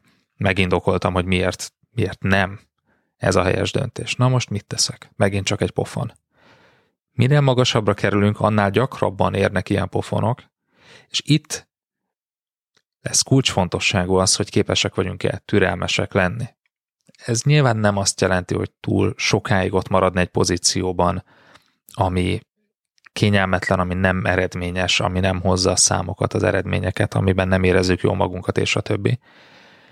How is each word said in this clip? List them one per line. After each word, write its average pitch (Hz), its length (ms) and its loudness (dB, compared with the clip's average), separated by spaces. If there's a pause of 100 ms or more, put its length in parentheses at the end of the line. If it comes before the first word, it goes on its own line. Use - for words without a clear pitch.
(380)
megindokoltam, 92 760 0
hogy 90 120 0
miért, 92 480 -2 (160)
miért 95 320 -6
nem 98 380 0 (580)
ez 95 180 0
a 92 80 2
helyes 95 280 0
döntés. - 440 -6
Na 123 120 2
most 127 220 0
mit 104 160 -6
teszek? - 500 -6
Megint 101 300 0
csak - 160 -2
egy 90 100 -2
pofon. - 400 -4 (1000)
Minél 139 300 2
magasabbra 123 520 2
kerülünk, 104 460 2
annál 104 300 2
gyakrabban 98 640 0
érnek 98 360 0
ilyen 95 200 0
pofonok, 104 540 -4 (640)
és - 180 -6
itt - 420 -2 (1300)
lesz - 200 -2
kulcsfontosságú 95 920 0
az, 92 200 2
hogy - 140 -4
képesek - 460 0
vagyunk-e 92 500 -4
türelmesek 92 680 0
lenni. 101 320 0 (800)
Ez 117 160 -2
nyilván 135 360 2
nem 104 200 2
azt - 240 -2
jelenti, 92 340 0
hogy 98 240 -4
túl 98 380 0
sokáig 98 560 0
ott 92 160 -2
maradni 92 300 2
egy 87 80 2
pozícióban, 90 960 0 (640)
ami 92 520 -2 (760)
kényelmetlen, 95 640 2
ami 90 140 0
nem 92 320 0
eredményes, 90 760 -2
ami 92 200 -2
nem 92 220 2
hozza 92 300 2
a 92 40 0
számokat, - 580 0
az 101 100 -2
eredményeket, 95 720 -2
amiben 95 340 2
nem 92 160 2
érezzük 92 380 2
jól 104 140 2
magunkat, 92 420 -2
és 101 180 0
a 107 60 -2
többi. 104 380 -2 (720)